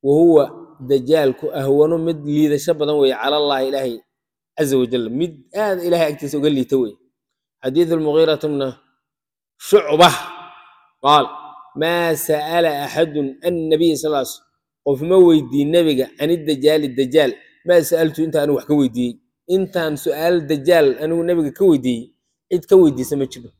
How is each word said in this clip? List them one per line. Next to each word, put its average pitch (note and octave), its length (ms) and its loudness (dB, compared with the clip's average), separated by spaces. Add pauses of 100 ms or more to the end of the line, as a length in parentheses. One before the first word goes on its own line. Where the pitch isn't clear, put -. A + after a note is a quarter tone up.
Wa C#3 100 0
huwa D#3+ 300 6 (360)
dajjaalku C3+ 640 0 (100)
ahwanu D3 420 2
mid D#3+ 280 -4
liidasho D3 480 0
badan D3+ 260 -2
weeye C3 160 2
cala C3+ 220 -2
Allahi C#3 300 -2
Ilaahay C3+ 280 -6 (600)
caza C3+ 200 0
wa B2+ 80 2
jalla. A#2 240 -4
Mid D#3 240 -6 (220)
aad G3 280 -2
Ilaahay E3+ 240 0
agtiisa D3 300 -8
uga D3 120 2
liita C3+ 280 -2
weeye. A2+ 200 -4 (680)
Xadiidu D#3+ 340 0
Lmughiirata D#3 500 0
bna C#3 200 -4 (920)
Shucbah D#3+ 540 4 (880)
qaal, C#3+ 220 4 (500)
maa E3+ 400 -2
sa'ala D#3+ 540 -2 (140)
axadun D3 440 -4 (140)
an F3 140 -2 (160)
nabiy D#3+ 260 2
sal D3+ 160 -4
alla C3+ 120 -2
sl-, - 180 -16 (420)
qof C#3 160 -2
ma F3+ 160 2
weydiin D3 540 4
nabiga D#3 420 2
can D3+ 160 -4
iddajaali D3+ 640 0
dajaal, C3+ 380 2 (340)
maa F3 160 4
sa'altu D#3+ 400 -2
inta D#3 180 -2
anigu D3 180 0
wax - 100 -8
ka D3 80 0
weydiiyey. B2 380 0 (360)
Intaan F3+ 460 -2
su'aal D#3+ 400 -2 (100)
dajaal D3+ 420 2 (120)
anigu E3 240 -4
nabiga E3+ 280 -2
ka - 140 -4
weydiiyey, B2+ 380 0 (480)
cid F3+ 160 -2
ka G3 80 4
weydiisa D3 420 2
ma C#3 80 -4
jiro. A#2+ 240 -18 (100)